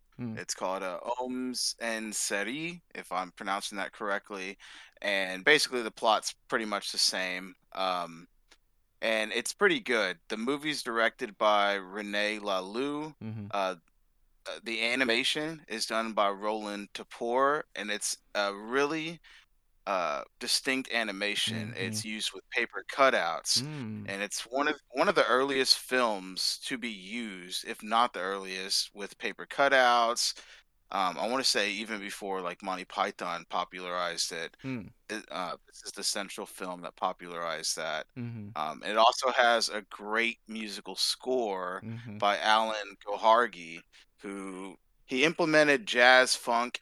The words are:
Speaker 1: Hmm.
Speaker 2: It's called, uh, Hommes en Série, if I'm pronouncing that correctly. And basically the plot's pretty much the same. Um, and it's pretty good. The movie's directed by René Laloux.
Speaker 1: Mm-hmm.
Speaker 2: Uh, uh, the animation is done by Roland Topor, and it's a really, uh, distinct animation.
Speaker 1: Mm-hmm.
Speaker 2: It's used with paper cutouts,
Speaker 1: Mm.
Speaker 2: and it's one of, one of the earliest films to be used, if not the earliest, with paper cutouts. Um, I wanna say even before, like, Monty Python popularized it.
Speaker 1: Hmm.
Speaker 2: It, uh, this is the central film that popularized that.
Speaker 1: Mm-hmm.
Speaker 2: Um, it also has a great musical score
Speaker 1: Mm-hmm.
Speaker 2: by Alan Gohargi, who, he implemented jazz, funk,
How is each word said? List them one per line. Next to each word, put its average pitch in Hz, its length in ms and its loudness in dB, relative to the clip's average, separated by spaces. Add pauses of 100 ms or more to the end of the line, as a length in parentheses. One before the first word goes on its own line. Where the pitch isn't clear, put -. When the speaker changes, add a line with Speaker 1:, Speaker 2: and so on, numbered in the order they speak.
(180)
Speaker 1:
Hmm. 117 200 -8
Speaker 2:
It's - 180 -8
called, 95 260 -2
uh, 90 220 -6
Hommes 127 760 -4
en 110 320 -4
Série, 139 720 -4 (140)
if - 160 -12
I'm 90 200 -2
pronouncing 101 460 -4
that 92 160 -6
correctly. 101 640 -6 (440)
And 95 440 0
basically 135 380 6
the 110 80 -4
plot's 110 420 2 (140)
pretty 117 180 0
much 101 260 -4
the 104 60 -8
same. 92 560 0 (200)
Um, 87 540 -2 (760)
and 110 300 0
it's - 220 -2
pretty 175 260 2
good. 104 380 2 (100)
The 110 80 -4
movie's 139 480 -2
directed 113 540 0
by 101 400 6
René 104 640 -2
Laloux. 120 720 -4 (100)
Speaker 1:
Mm-hmm. 110 280 -8
Speaker 2:
Uh, 95 240 0 (680)
uh, 80 180 -10
the 113 200 -4
animation 131 880 0
is 110 160 -4
done 113 260 -2
by 101 200 4
Roland 104 640 -4
Topor, 127 680 0 (160)
and 104 140 -4
it's - 260 -4 (180)
a 101 180 0
really, 143 680 -2 (680)
uh, 82 360 0 (160)
distinct 131 520 -2
animation. 104 800 -2
Speaker 1:
Mm-hmm. - 120 -6
Speaker 2:
It's 107 220 -4
used 110 300 -6
with 95 160 -16
paper 113 420 -4
cutouts, 110 720 2
Speaker 1:
Mm. 113 460 -8
Speaker 2:
and 98 120 -4
it's - 200 -4
one 139 260 0
of, 151 80 2 (140)
one 147 180 2
of 170 80 4
the 139 120 8
earliest 131 500 4
films 101 880 0
to 135 120 -4
be 113 120 -6
used, 95 760 -8
if 110 160 -10
not 113 320 2
the 95 60 -6
earliest, 95 760 -2
with 101 240 -10
paper 95 320 -6
cutouts. 123 840 4 (580)
Um, 90 280 0
I 98 80 0
wanna 127 160 0
say 104 260 2
even 104 300 -4
before, 98 420 -6
like, 87 220 -6
Monty 92 220 -4
Python 90 640 -4
popularized 90 840 -4
it. 82 320 -8
Speaker 1:
Hmm. 127 240 -8 (200)
Speaker 2:
It, 107 220 -8
uh, 87 260 -6 (120)
this - 180 -20
is - 60 -10
the 98 120 -10
central 98 440 -6
film 90 340 -10
that - 140 -12
popularized 85 840 -4
that. 78 300 -4 (100)
Speaker 1:
Mm-hmm. 117 380 -10
Speaker 2:
Um, 76 280 -4
it 104 140 -2
also 123 340 6
has 117 380 4
a 104 220 -4
great 113 560 -2
musical 104 480 -8
score 98 880 -2
Speaker 1:
Mm-hmm. 113 320 -10
Speaker 2:
by 101 220 2
Alan 107 560 4 (100)
Gohargi, 101 760 4 (360)
who, 95 580 -10 (300)
he 131 180 0
implemented 151 640 4
jazz, 127 500 8
funk, 120 460 0